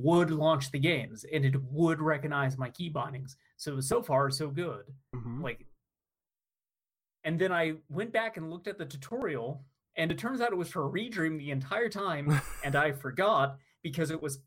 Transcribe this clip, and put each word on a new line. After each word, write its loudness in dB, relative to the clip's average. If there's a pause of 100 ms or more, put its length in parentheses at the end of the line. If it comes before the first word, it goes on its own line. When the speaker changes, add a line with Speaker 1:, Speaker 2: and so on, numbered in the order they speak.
Speaker 1:
would 6
launch 2
the -2
games, 0
and 2
it 4
would 2
recognize 0
my -4
key -8
bindings. -6 (200)
So, -4
so 2
far, 4
so 0
good. -4 (300)
Speaker 2:
Mm-hmm. -6
Speaker 1:
Like, -6 (1600)
and 0
then 2
I 2 (140)
went -4
back -2
and -8
looked -12
at -8
the -8
tutorial, -6 (320)
and 0
it -2
turns -4
out 2
it 0
was -4
for -2
Redream -2
the -8
entire -2
time, 0 (100)
Speaker 2:
<laughs> -8
Speaker 1:
and 0
I 4
forgot 2 (240)
because -2
it -2
was -4